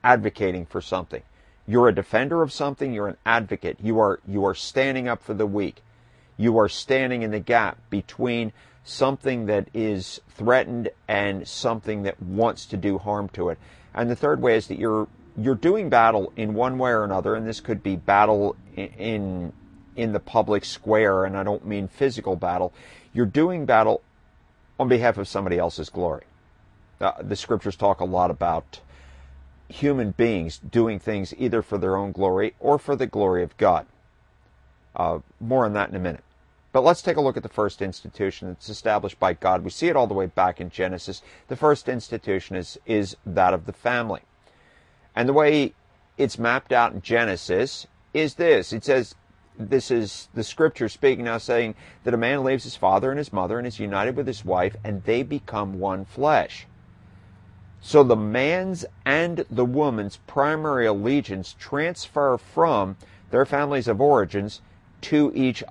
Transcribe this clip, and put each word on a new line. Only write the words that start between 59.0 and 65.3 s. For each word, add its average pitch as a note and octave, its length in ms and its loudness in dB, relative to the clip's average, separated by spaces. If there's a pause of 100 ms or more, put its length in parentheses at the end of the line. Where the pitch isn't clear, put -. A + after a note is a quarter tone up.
and E3 440 0
the B2 160 0
woman's B2 520 -2 (100)
primary D3 580 0
allegiance G#2 720 -2
transfer C#3+ 800 -2
from G#2+ 600 0 (340)
their B2+ 140 4
families C#3+ 420 0
of G#2+ 120 0
origins G#2+ 640 2 (400)
to D3 320 2